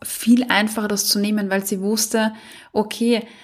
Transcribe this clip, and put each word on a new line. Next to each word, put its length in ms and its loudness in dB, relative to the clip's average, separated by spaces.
viel 420 2
einfacher, 420 0
das 180 -2
zu 140 0
nehmen, 300 0
weil 160 0
sie 140 -4
wusste, 540 0
okay, 520 0